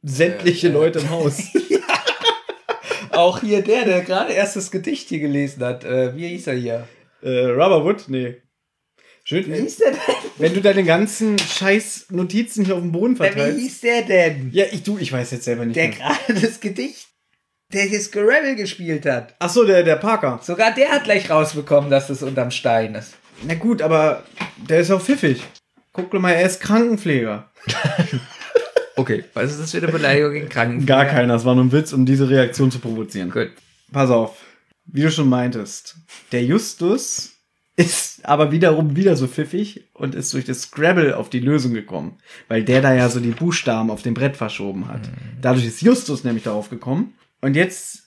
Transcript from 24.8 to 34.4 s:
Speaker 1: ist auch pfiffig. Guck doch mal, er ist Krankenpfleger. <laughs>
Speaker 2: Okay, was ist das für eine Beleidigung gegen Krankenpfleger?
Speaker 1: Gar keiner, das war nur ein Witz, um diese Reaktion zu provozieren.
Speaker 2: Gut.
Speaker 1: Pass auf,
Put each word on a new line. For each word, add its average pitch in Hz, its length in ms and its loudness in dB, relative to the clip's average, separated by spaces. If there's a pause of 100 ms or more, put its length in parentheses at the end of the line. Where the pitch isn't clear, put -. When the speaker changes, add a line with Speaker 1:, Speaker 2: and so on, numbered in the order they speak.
Speaker 1:
ist 165 100 2
auch 185 120 2
pfiffig. 170 400 0 (500)
Guck 185 180 -8
doch 202 100 0
mal, 180 120 2
er 175 140 4
ist 180 140 -2
Krankenpfleger. 185 880 0 (160)
<laughs> - 240 -4 (1040)
Speaker 2:
Okay, 127 360 -2
was 135 200 -2
ist 147 80 -10
das 160 100 -8
für 170 80 -4
eine 165 100 -2
Beleidigung 147 440 2
gegen 147 180 -8
Krankenpfleger? 127 440 0
Speaker 1:
Gar 139 120 6
keiner, 123 260 2
das 117 140 2
war 127 80 4
nur 127 100 6
ein 127 80 4
Witz, 151 220 2
um 131 100 4
diese 135 240 4
Reaktion 131 420 4
zu 127 100 -8
provozieren. 104 500 -6
Speaker 2:
Gut. 104 200 -4 (400)
Speaker 1:
Pass 135 200 2
auf, 113 260 2 (480)